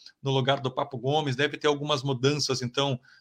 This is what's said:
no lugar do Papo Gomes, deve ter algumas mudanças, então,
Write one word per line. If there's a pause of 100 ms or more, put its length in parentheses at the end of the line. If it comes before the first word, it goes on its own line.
(240)
no
lugar
do
Papo
Gomes,
deve
ter
algumas
mudanças,
então, (220)